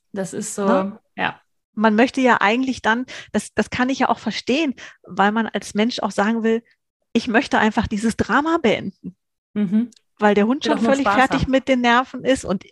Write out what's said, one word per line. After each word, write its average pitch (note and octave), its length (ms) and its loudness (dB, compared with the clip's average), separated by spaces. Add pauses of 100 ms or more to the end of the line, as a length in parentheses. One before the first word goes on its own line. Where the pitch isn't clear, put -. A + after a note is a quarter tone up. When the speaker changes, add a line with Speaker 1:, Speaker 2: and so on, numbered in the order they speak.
(120)
Speaker 1:
das F#3+ 200 -8
ist - 220 -10
so, G3+ 120 -4
Speaker 2:
Ne? G3 340 0 (160)
Speaker 1:
ja. - 240 -4 (340)
Speaker 2:
Man G#3+ 200 2
möchte A#3+ 260 2
ja B3 200 4
eigentlich B3 420 0
dann, A#3 240 0 (260)
das, - 220 -6
das - 160 -2
kann B3+ 180 -2
ich C4+ 120 -4
ja B3 80 2
auch - 100 0
verstehen, C4+ 560 -2 (280)
weil G3 300 0
man A3 140 -2
als - 280 -8
Mensch A3 260 0
auch G3+ 100 -4
sagen A3 320 -2
will, A3+ 220 0 (480)
„Ich - 160 0
möchte A#3 300 0
einfach G#3+ 280 2
dieses G#3+ 300 -2
Drama D4 420 0
beenden.“ G3 580 -4 (380)
Speaker 1:
Mhm. G#3 360 0 (280)
Speaker 2:
Weil G#3 160 4
der G3+ 120 4
Hund C4 180 0
Speaker 1:
Will D4+ 80 0
Speaker 2:
schon - 60 0
Speaker 1:
auch - 20 -6
nur A#3 120 4
Speaker 2:
völlig C#4 80 2
Speaker 1:
Spaß G#3 140 2
Speaker 2:
fertig C4 280 2
Speaker 1:
haben. - 80 -2
Speaker 2:
mit C4 180 0
den C4 120 2
Nerven A#3+ 440 0
ist C4 200 0
und - 280 -4